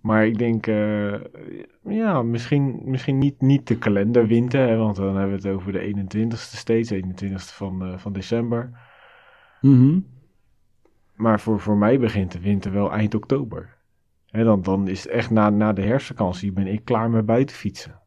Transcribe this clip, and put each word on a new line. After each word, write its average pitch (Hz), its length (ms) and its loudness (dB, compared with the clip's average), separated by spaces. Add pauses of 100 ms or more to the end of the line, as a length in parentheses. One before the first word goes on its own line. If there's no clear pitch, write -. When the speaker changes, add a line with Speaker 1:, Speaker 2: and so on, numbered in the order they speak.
Speaker 1:
Maar 110 260 2
ik 110 120 0
denk, 113 280 0
eh, 104 480 -2 (680)
ja, 202 400 -2
misschien, 117 640 -2
misschien 135 340 -2
niet, 139 220 0
niet 135 260 4
de 117 120 0
kalenderwinter, 117 920 2
hè, 113 80 2
want 110 200 0
dan 98 200 -2
hebben 98 240 -2
we 98 80 -6
het 98 80 -2
over 95 160 -6
de 95 80 -4
eenentwintigste 104 760 -6
steeds, 113 340 0
eenentwintigste 95 640 -6
van, 92 300 -8
eh, 92 140 -10
van 101 140 -10
december. 117 580 -4 (880)
Speaker 2:
Mhm. 139 400 8 (1120)
Speaker 1:
Maar 107 260 2
voor, 107 200 0
voor 104 160 0
mij 110 220 4
begint 101 340 0
de 90 80 -10
winter 98 320 -2
wel 101 200 -2
eind 107 220 -2
oktober. 110 600 -4 (500)
Hè, 113 180 -2
dan, 107 180 4
dan 95 260 0
is 92 140 -6
het - 100 -10
echt 117 180 -2
na, 107 200 4
na 107 220 2
de 98 100 -2
herfstvakantie 101 720 -2
ben 95 140 -2
ik 104 180 -4
klaar 117 260 0
met 113 160 2
buitenfietsen. - 800 -2